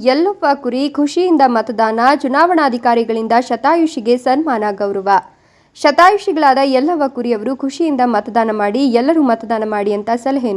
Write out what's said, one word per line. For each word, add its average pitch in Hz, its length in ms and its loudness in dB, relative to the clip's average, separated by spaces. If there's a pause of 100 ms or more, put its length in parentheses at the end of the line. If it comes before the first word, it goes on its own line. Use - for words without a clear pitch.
ಯಲ್ಲವ್ವ 339 400 0 (160)
ಕುರಿ 254 200 -2 (140)
ಖುಷಿಯಿಂದ 302 460 2 (120)
ಮತದಾನ, 220 440 -2 (220)
ಚುನಾವಣಾಧಿಕಾರಿಗಳಿಂದ 240 1120 0 (140)
ಶತಾಯುಷಿಗೆ 262 680 0 (100)
ಸನ್ಮಾನ 262 380 -2 (180)
ಗೌರವ. 196 280 -4 (720)
ಶತಾಯುಷಿಗಳಾದ 302 800 2 (140)
ಯಲ್ಲವ್ವ 294 320 0 (100)
ಕುರಿಯವರು 240 360 -4 (100)
ಖುಷಿಯಿಂದ 277 400 -2 (100)
ಮತದಾನ 220 380 -2 (100)
ಮಾಡಿ, 208 220 0 (160)
ಎಲ್ಲರೂ 302 320 2
ಮತದಾನ 226 320 -4 (100)
ಮಾಡಿ 208 240 -2
ಅಂತ 208 120 -8 (160)
ಸಲಹೆ 262 320 -2